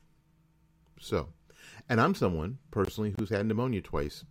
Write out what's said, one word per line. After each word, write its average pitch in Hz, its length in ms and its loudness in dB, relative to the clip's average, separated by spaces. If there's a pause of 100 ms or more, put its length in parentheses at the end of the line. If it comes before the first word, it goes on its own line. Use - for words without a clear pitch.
(1000)
So, - 300 -2 (600)
and 113 120 4
I'm 170 140 6
someone 92 440 0 (120)
personally 104 460 0
who's 107 140 -2
had 104 160 0
pneumonia 110 340 0
twice 73 500 -4